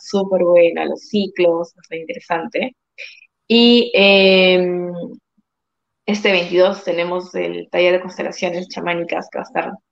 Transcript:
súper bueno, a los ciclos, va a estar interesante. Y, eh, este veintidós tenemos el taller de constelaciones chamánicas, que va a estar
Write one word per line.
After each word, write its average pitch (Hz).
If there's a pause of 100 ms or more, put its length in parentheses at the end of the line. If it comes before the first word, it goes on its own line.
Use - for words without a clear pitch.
súper 190
bueno, 170
a 156
los 156
ciclos, 175
va -
a -
estar 165
interesante. 170 (720)
Y, 240
eh, 190 (1400)
este 208
veintidós 180
tenemos 175
el 175
taller 180
de 180
constelaciones 185
chamánicas, 170
que -
va -
a -
estar - (200)